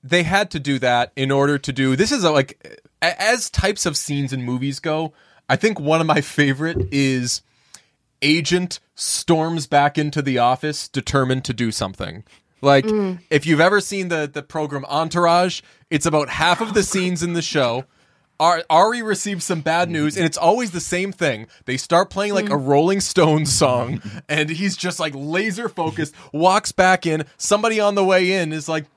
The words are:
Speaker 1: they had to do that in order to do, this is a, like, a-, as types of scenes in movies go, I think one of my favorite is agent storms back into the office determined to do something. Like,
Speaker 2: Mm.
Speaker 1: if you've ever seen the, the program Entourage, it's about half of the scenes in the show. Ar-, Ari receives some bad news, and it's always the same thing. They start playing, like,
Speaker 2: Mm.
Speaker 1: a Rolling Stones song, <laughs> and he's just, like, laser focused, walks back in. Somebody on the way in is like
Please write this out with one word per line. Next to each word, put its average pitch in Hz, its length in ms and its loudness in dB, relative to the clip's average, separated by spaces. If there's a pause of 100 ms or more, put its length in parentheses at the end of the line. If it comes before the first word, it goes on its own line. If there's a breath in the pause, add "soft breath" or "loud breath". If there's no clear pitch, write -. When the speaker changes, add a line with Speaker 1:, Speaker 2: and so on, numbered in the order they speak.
Speaker 1:
they 175 220 0
had 190 260 0
to 160 100 -6
do 135 200 -2
that 123 360 2
in 135 140 -2
order 139 260 2
to 139 160 -6
do, 131 240 2
this 220 160 2
is 240 120 0
a, 165 60 4
like, - 520 -2 (180)
a-, 175 220 -2
as 226 260 0
types - 380 -2
of 156 100 -2
scenes 143 380 -4
in 127 80 -6
movies 127 380 -4
go, 156 340 -4 (340 soft breath)
I 135 80 -2
think 208 240 0
one 156 220 2
of 160 40 0
my 151 140 2
favorite 143 720 -2
is 131 480 0 (840 soft breath)
agent 170 580 0 (140)
storms 160 720 0
back 143 320 2
into 151 240 -2
the 135 160 0
office 127 500 0
determined 131 560 0
to - 100 -6
do 113 160 0
something. 95 540 -8 (360 soft breath)
Like, 139 260 6
Speaker 2:
Mm. 202 320 0 (120)
Speaker 1:
if 147 160 2
you've 160 140 2
ever 196 200 4
seen 190 280 -6
the, 156 240 -4
the 147 100 -8
program 143 440 -6
Entourage, 170 720 2 (300 soft breath)
it's 151 160 0
about 151 240 0
half 175 300 2
of 220 140 -4
the 214 80 4
scenes 180 400 -2
in 170 120 -4
the 170 80 -2
show. 131 420 -2 (560)
Ar-, 170 300 2
Ari 220 320 4
receives 202 420 -4
some 170 160 -2
bad 170 300 0
news, 151 260 -2
and 180 80 0
it's 160 140 -2
always 214 320 2
the 170 100 -6
same 185 320 -4
thing. 123 340 -2 (200 soft breath)
They 127 100 -4
start 175 340 2
playing, 202 240 -4
like, 196 120 0
Speaker 2:
Mm. 202 60 -2
Speaker 1:
a 143 40 0
Rolling 147 440 2
Stones 156 520 2
song, 123 480 0 (140 loud breath)
<laughs> - 140 -16
and 151 200 -2
he's 180 280 -4
just, 180 220 -6
like, 160 160 -4
laser 185 540 -4
focused, 160 460 -4 (180 loud breath)
walks 185 400 2
back 185 340 4
in. 156 180 -2 (120)
Somebody 214 440 0
on 208 160 2
the 196 80 4
way 185 280 4
in 170 200 -2
is 156 160 -8
like 160 180 -4 (100)